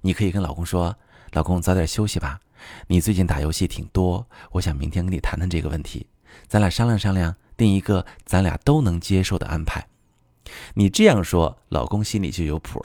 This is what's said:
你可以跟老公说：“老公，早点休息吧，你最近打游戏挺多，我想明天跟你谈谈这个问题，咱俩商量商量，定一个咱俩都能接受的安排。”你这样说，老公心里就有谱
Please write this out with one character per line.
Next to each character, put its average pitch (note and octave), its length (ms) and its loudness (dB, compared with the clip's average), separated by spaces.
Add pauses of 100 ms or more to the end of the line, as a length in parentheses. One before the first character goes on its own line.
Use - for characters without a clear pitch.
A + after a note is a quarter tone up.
你 F#2+ 100 2
可 G#2+ 120 0
以 F#2 60 2
跟 F#2+ 120 -2
老 E2 120 -6
公 E2+ 100 -6
说 F2 320 -2 (360)
：“老 D#2+ 100 2
公， F2+ 200 0
早 F#2 100 2
点 F2+ 140 2
休 - 180 -2
息 G2 140 -4
吧， D2 220 -6 (480)
你 F2+ 120 4
最 G#2+ 140 0
近 F#2 100 4
打 D#2 160 0
游 D2+ 120 -2
戏 F#2 160 -2
挺 - 240 -8
多， F#2 340 0 (240)
我 F#2 100 -2
想 D#2 140 -2
明 C#2+ 160 -4
天 F2 140 -2
跟 F#2 100 -2
你 - 60 -4
谈 - 180 -4
谈 F2+ 100 -2
这 E2 120 0
个 D#2 80 -4
问 D#2 120 -4
题， - 280 -12 (400)
咱 G#2+ 100 2
俩 G2+ 100 4
商 A#2 200 0
量 A2 100 2
商 G2 160 0
量， E2+ 220 0 (200)
定 G#2+ 160 4
一 F#2+ 80 2
个 F#2 240 0 (200)
咱 F#2 180 2
俩 E2+ 220 0
都 D3+ 160 4
能 F2 180 0
接 F#2 240 0
受 F#2 160 -2
的 - 80 -6
安 D#2 180 -4
排。” - 220 -6 (880)
你 G2+ 140 4
这 G#3+ 160 4
样 B2 180 6
说， E2 360 0 (100)
老 - 180 -2
公 G#2 160 -2
心 G#2 180 -4
里 E2 120 -4
就 F2 100 -4
有 D#2 160 -2
谱 - 260 -10